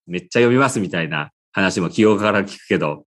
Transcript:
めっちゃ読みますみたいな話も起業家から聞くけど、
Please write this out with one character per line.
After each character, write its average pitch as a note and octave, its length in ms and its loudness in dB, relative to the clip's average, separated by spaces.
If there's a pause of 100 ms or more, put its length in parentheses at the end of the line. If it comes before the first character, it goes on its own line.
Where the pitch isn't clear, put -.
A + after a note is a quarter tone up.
め E3+ 120 -6
っ - 20 -18
ち - 160 -4
ゃ - 20 2
読 A#2+ 100 6
み B2 80 2
ま C3+ 120 2
す A#2+ 100 -4
み F#2 100 -4
た E2+ 140 -4
い D#2+ 60 -6
な D2+ 220 -6 (200)
話 F#2+ 300 0
も E2+ 80 -2
起 - 120 -2
業 G#2+ 140 6
家 G2 60 -4
か G#2+ 100 2
ら G2+ 120 2
聞 - 140 -12
く - 100 -20
け F#2+ 100 0
ど、 D2+ 360 -4